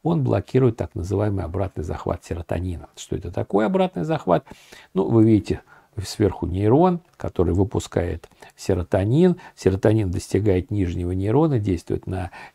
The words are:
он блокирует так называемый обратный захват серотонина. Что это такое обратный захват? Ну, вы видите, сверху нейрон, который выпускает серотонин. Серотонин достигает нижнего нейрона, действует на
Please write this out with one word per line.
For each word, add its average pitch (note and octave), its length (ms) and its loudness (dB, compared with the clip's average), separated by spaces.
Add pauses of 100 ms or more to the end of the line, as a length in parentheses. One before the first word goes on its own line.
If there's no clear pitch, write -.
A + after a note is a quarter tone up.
он D#3 220 0
блокирует A#2 540 2
так - 180 -8
называемый G2 500 -2
обратный F2+ 380 -6
захват - 400 -6
серотонина. F2 720 -6
Что - 200 -8
это F2 160 -8
такое G3 360 -2
обратный F#3 380 -2
захват? D#3+ 400 0 (500)
Ну, F#3+ 80 0
вы A2+ 200 4
видите, G#2+ 380 2 (440)
сверху - 400 -2
нейрон, B2 560 2 (160)
который - 360 0
выпускает F#2 760 -2 (260)
серотонин. G#2 800 2 (220)
Серотонин G2+ 520 2
достигает F#2+ 640 0
нижнего F2 400 -2
нейрона, A#2 480 0
действует - 480 -4
на F#2 240 -6 (240)